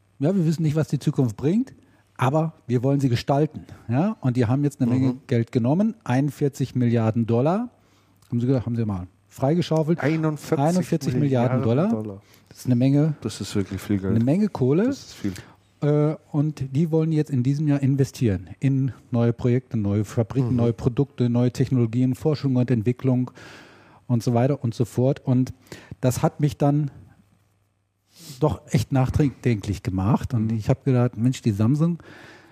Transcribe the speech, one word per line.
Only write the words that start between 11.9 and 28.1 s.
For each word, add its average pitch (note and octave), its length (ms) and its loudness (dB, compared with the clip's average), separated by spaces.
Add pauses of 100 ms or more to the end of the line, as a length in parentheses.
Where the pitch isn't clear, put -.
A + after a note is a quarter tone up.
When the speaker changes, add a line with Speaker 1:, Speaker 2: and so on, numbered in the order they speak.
Speaker 1:
Dollar. A3 120 -2
Speaker 3:
Dollar. G2+ 200 -12 (260)
Speaker 1:
Das - 120 -20
ist - 60 -16
eine B2 100 4
Menge, C#3+ 440 4
Speaker 3:
Das - 200 -8
ist G2+ 140 -8
wirklich G2 260 -4
viel G2+ 180 0
Geld. F#2+ 160 -2
Speaker 1:
eine A2+ 100 2
Menge F3+ 240 2
Kohle. D3 380 0
Speaker 3:
Das C4+ 120 -4
ist - 160 -20
viel. G2+ 180 -6 (500)
Speaker 1:
Äh, D3 320 2 (180)
und D3 400 -2
die D3+ 200 0
wollen D#3+ 200 2
jetzt D3+ 180 0
in B2+ 120 0
diesem C#3+ 260 0
Jahr C#3+ 140 0
investieren B2+ 640 0 (120)
in C3+ 320 0 (180)
neue A#2 240 2
Projekte, B2 420 0
neue G2+ 300 0
Fabriken, A#2+ 460 -2
Speaker 2:
Mhm. B2+ 40 2
Speaker 1:
neue A#2 160 2
Produkte, B2+ 560 -2
neue A#2+ 220 2
Technologien, B2 640 0
Forschung C#3+ 420 -2
und B2 140 0
Entwicklung B2 600 0 (760)
und A#2 160 0
so B2+ 120 0
weiter C3 300 0
und A#2 80 -2
so - 140 -2
fort. B2+ 400 0
Und B2+ 260 2 (480)
das B2+ 220 0
hat - 180 2
mich D3 160 0
dann C#3+ 340 2 (1500)